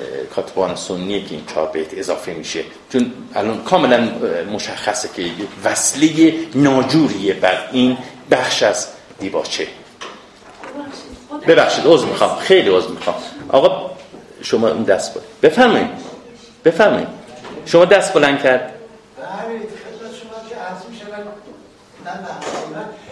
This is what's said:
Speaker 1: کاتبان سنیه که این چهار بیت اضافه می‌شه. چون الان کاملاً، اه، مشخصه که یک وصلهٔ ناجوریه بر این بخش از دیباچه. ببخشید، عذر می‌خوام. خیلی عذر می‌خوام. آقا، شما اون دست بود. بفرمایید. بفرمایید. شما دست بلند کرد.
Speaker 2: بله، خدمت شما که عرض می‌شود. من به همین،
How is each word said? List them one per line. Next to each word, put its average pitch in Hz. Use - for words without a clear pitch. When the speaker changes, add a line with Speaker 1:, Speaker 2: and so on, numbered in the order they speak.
Speaker 1:
کاتبان 92
سنیه 95
که 90
این 76
چهار 78
بیت 78
اضافه 90
می‌شه. 80
چون -
الان 107
کاملاً، 139
اه، 101
مشخصه 101
که 98
یک 87
وصلهٔ 151
ناجوریه 131
بر 92
این 127
بخش 131
از 104
دیباچه. 85
ببخشید، 147
عذر -
می‌خوام. 98
خیلی 175
عذر 92
می‌خوام. 87
آقا، 160
شما 113
اون 92
دست 92
بود. -
بفرمایید. 156
بفرمایید. -
شما 170
دست 180
بلند 143
کرد. 127
Speaker 2:
بله، -
خدمت 220
شما 220
که 233
عرض 185
می‌شود. 208
من 185
به -
همین، -